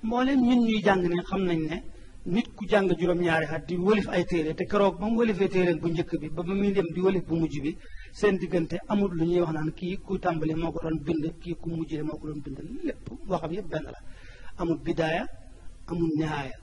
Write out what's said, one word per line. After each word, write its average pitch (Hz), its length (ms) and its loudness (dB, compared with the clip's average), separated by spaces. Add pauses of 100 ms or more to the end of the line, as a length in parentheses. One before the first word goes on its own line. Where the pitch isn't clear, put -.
Mboolem 254 360 2
ñun 247 200 6
ñuy 226 240 4
jàng 190 200 6
ne 175 200 2
xam 190 220 0
nañ 170 220 2
ne 165 100 -4 (460)
nit 190 300 2
ku - 140 -10
jàng 196 220 6
juróom-ñaari 170 600 2
at 156 160 -4
di 180 120 -4
walif 196 320 4
ay 175 160 2
téere, 160 280 0
te 185 120 -2
keroog 196 340 2
ba 196 80 -2
mu 226 100 2
walifee 202 320 4
téere 180 260 4
bu 160 140 -2
njëkk 165 300 -2
bi 151 100 -6
ba 160 140 -4
ba 175 100 -2
muy 202 180 2
dem 190 220 2
di 160 80 -2
walif 190 240 2
bu 160 100 0
mujj 156 260 0
bi, 143 100 -2 (400)
seen 196 260 4
diggante 170 400 0 (100)
amul 202 260 2
lu 165 120 2
ñuy 175 160 4
wax 160 120 0
naan 156 200 -2
kii 185 240 -4
ku 190 220 -4
tàmbali 160 340 0
moo 160 180 -2
ko 160 100 -6
doon 160 200 -2
bind, 156 220 -2 (160)
kii 175 160 -6
ku - 140 -6
mujj 165 220 -4 (100)
moo 156 180 -6
ko 151 80 -10
doon 147 140 -8
bind, 139 160 -10 (260)
lépp - 240 -6 (200)
waxam 170 260 -2
yépp 170 160 -6
benn 156 160 -4
la. - 140 -14 (580)
Amul 165 260 0
bidaaya, 165 400 0 (640)
amul 170 280 0
nihaaya. 151 480 -2